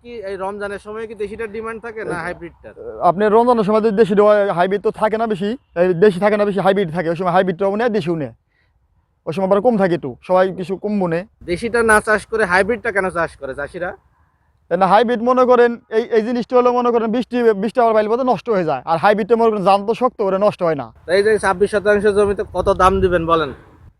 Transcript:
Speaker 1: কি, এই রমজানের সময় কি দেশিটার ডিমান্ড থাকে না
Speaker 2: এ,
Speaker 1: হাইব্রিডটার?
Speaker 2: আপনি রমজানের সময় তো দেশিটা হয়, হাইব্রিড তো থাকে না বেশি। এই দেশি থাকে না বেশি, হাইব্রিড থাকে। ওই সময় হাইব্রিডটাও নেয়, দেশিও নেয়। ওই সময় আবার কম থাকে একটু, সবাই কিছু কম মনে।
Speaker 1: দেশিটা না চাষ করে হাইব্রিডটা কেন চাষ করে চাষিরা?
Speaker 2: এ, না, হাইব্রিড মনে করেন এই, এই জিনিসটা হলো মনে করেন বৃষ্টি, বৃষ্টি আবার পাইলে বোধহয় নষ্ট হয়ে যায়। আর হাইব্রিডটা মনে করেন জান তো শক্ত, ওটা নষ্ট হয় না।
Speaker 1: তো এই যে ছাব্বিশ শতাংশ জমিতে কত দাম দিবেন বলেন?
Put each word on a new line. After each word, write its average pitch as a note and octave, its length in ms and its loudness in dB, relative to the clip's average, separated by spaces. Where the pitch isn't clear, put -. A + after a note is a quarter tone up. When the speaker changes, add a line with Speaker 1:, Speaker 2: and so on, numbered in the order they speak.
Speaker 1:
কি, A#3+ 60 -20
এই G3+ 280 -10
রমজানের G3+ 420 -8
সময় G#3+ 280 -12
কি A3 80 -16
দেশিটার G#3 380 -10
ডিমান্ড A3+ 300 -10
থাকে A3+ 220 -12
না F3 60 -8
Speaker 2:
এ, F3+ 40 -6
Speaker 1:
হাইব্রিডটার? D#3+ 880 -12
Speaker 2:
আপনি F3 240 2
রমজানের A3+ 380 4
সময় G#3+ 160 2
তো A3 100 2
দেশিটা G3+ 320 4
হয়, G#3 280 4
হাইব্রিড F#3 320 0
তো A3 80 -2
থাকে G#3 280 -2
না A3+ 80 -2
বেশি। G#3 300 -4
এই F3+ 180 2
দেশি F3+ 260 2
থাকে G#3 160 2
না G#3 80 0
বেশি, G3+ 160 -2
হাইব্রিড F#3+ 320 0
থাকে। E3 180 -4
ওই E3+ 60 -2
সময় F3+ 140 -2
হাইব্রিডটাও F#3 460 0
নেয়, A#3 120 -2
দেশিও F3 280 -2
নেয়। C3+ 160 -8
ওই D#3+ 60 -6
সময় F#3+ 140 -2
আবার G3 140 2
কম A#3 160 2
থাকে F#3+ 180 2
একটু, C3+ 280 -6
সবাই F#3 320 0
কিছু F3+ 220 -8
কম G#3 220 -6
মনে। F3 280 -4
Speaker 1:
দেশিটা A3 380 -4
না A3 180 4
চাষ G#3 260 -2
করে A3 180 -2
হাইব্রিডটা G3+ 480 0
কেন F#3+ 180 -2
চাষ E3 260 -4
করে C3+ 180 -10
চাষিরা? E3+ 420 -10
Speaker 2:
এ, E3+ 60 0
না, F#3+ 100 4
হাইব্রিড A3 360 4
মনে B3+ 220 2
করেন A#3+ 320 4
এই, A3 140 0
এই A#3 200 0
জিনিসটা B3 340 -2
হলো B3 160 4
মনে A#3+ 180 0
করেন A#3 220 0
বৃষ্টি, B3 300 -2
বৃষ্টি G#3 280 -2
আবার A3+ 140 2
পাইলে G#3+ 140 2
বোধহয় B3 260 0
নষ্ট G#3 160 -6
হয়ে F#3+ 140 0
যায়। C#3 200 -2
আর E3 140 -2
হাইব্রিডটা G#3 380 2
মনে A3+ 140 2
করেন G#3 140 -2
জান G3+ 220 2
তো A3+ 80 -2
শক্ত, B3 260 -4
ওটা F#3+ 180 0
নষ্ট G3+ 240 0
হয় E3 120 0
না। A#2+ 180 -8
Speaker 1:
তো D#3 60 -2
এই G3 100 4
যে G#3+ 160 2
ছাব্বিশ F#3+ 320 0
শতাংশ G#3 320 0
জমিতে G3+ 500 0
কত - 160 -2
দাম F#3+ 320 4
দিবেন F3+ 260 0
বলেন? D#3+ 260 0